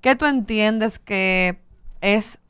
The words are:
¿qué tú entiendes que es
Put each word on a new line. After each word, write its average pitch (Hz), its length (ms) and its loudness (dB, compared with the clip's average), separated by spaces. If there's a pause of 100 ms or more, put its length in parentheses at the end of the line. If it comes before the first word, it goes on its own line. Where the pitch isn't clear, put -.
¿qué 262 140 4
tú 302 120 -4
entiendes 220 720 0
que 185 600 0 (400)
es 202 400 -2 (100)